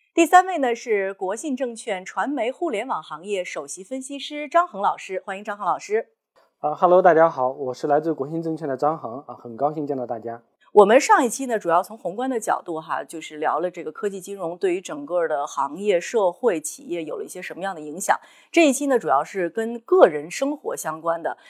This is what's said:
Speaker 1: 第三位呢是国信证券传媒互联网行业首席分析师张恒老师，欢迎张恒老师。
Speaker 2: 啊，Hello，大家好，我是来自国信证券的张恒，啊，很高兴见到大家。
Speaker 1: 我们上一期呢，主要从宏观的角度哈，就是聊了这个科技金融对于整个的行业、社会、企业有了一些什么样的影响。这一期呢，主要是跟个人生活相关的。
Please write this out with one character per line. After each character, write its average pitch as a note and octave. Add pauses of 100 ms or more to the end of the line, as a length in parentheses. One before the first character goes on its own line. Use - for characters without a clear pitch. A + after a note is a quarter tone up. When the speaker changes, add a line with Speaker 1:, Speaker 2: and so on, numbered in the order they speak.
(160)
Speaker 1:
第 E4
三 F#4
位 F#4
呢 B3+
是 G3+
国 F#3+
信 D4
证 B3
券 G3
传 F#3+
媒 B3+
互 D#4+
联 A3+
网 F3+
行 D#3
业 F#3+
首 D3+
席 F#3
分 C4
析 C#4
师 D4
张 E4+
恒 G3+
老 F#3+
师， F#3
欢 G3
迎 G#3
张 G#3
恒 G#3
老 F3
师。 G#3 (460)
Speaker 2:
啊， D3+
Hello， F3+
大 F3+
家 D#3+
好， C3
我 C3+
是 B2+
来 D3
自 E3
国 C#3
信 E3
证 D#3+
券 D#3
的 C3+
张 D3
恒， B2+
啊， A#2+
很 A#2+
高 C3+
兴 D3+
见 C#3
到 B2
大 A#2
家。 A#2 (320)
Speaker 1:
我 G3+
们 A3+
上 E4+
一 A#3
期 C4+
呢， A#3+
主 F3+
要 E3+
从 G#3+
宏 F#3
观 B3+
的 B3+
角 -
度 D#3+
哈， D3+
就 D#3
是 D3+
聊 D3
了 F3+
这 E3+
个 D3
科 G#3
技 G3
金 G3
融 F3
对 F3+
于 F#3+
整 D3+
个 E3+
的 D3
行 D3
业、 F#3+
社 G3
会、 F3+
企 -
业 E3+
有 D#3+
了 D#3+
一 D#3+
些 F3+
什 D#3+
么 D#3+
样 G3
的 D#3+
影 D3+
响。 G3 (320)
这 E4
一 C4+
期 C#4+
呢， C4+
主 E3+
要 C#3
是 F3
跟 A3+
个 F4
人 D3+
生 C#4
活 -
相 D#3+
关 E3
的。 C#3 (140)